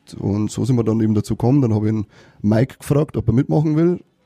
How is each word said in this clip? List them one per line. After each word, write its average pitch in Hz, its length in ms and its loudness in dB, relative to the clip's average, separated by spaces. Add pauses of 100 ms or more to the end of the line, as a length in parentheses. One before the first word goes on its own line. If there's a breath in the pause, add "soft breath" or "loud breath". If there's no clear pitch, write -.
(180)
Und 104 340 -2
so 110 140 -4
sind 123 120 2
wir 117 60 2
dann 110 180 0
eben 110 120 2
dazu 104 220 -2
gekommen. 135 260 2
Dann 113 120 2
habe 107 140 0
ich 110 60 0
den 107 120 -4 (360 soft breath)
Mike 110 380 0
gefragt, - 380 -2
ob 113 100 -2
er 110 60 0
mitmachen 156 420 0
will, 170 240 2 (260)